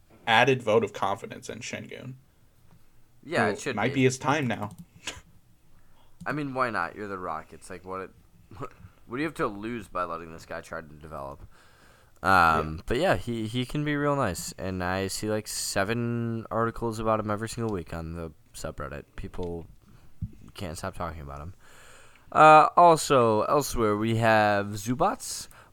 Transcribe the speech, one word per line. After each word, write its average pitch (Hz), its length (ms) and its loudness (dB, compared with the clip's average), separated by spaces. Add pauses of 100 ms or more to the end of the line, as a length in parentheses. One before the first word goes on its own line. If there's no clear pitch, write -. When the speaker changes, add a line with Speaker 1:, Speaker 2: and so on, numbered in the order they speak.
(280)
Speaker 1:
added 123 340 6
vote 110 220 4
of 98 80 -2
confidence 101 580 -6
in 110 100 -10
Şengün, - 560 -12 (1080)
Speaker 2:
Yeah, 143 220 0
Speaker 1:
who 104 80 0
Speaker 2:
it - 80 -10
should 135 160 -4
Speaker 1:
might 110 160 0
Speaker 2:
be. 135 80 2
Speaker 1:
be - 20 4
his 131 160 2
time 147 260 0
now. 104 300 -6 (1500)
Speaker 2:
I 117 60 -6
mean, 143 220 -6
why 127 160 0
not? 90 260 -4
You're 104 120 -10
the 98 100 -6
Rockets. 82 520 -10
Like, 92 160 -14
what, 92 160 -8
it, 92 80 -12 (240)
<laughs> - 240 -20
what, - 140 -12 (360)
what 120 100 -10
do 139 40 -4
you 160 60 -4
have 151 80 -10
to 151 120 -2
lose 107 400 -8
by 90 160 -6
letting 85 300 -8
this 80 120 -16
guy 85 160 -10
try 82 200 -12
to 78 60 -16
develop? 73 540 -14 (840)
Um, 80 540 4
Speaker 1:
Yeah. - 100 -12
Speaker 2:
but 117 100 0
yeah, 160 200 4
he, 113 300 -6
he 123 180 -4
can 147 200 -4
be 147 100 -2
real 143 200 0
nice, 117 420 -2
and 92 260 -4
I 95 240 -2
see, 107 220 -6
like, 107 180 -2
seven 117 1000 -2
articles 113 500 -2
about 110 200 0
him 107 100 -4
every 107 200 -4
single 113 240 -4
week 87 200 -6
on 82 200 -8
the 82 180 -10 (220)
subreddit. 73 500 -10 (120)
People 85 520 -8 (840)
can't 85 240 -10
stop 92 180 -8
talking 82 260 -8
about 71 200 -12
him. 87 120 -12 (800)
Uh, 156 440 10
also, 139 680 6
elsewhere, 120 520 2
we 110 220 0
have 107 500 4
Zubats, 123 800 -4 (260)